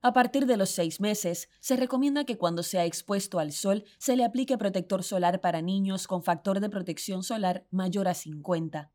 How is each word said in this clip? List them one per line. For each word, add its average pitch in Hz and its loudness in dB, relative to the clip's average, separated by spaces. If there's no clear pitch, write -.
A 247 4
partir 254 4
de 240 4
los 190 2
seis 170 -2
meses, 196 -2
se - 0
recomienda 269 2
que 226 -4
cuando 170 0
sea 170 0
expuesto 196 -2
al 151 -2
sol 202 0
se 254 2
le 254 4
aplique 254 0
protector 190 -2
solar 180 0
para 170 0
niños 190 -2
con 180 -4
factor 190 0
de 208 -2
protección 185 -6
solar 185 -2
mayor 190 0
a 180 2
cincuenta. 156 -4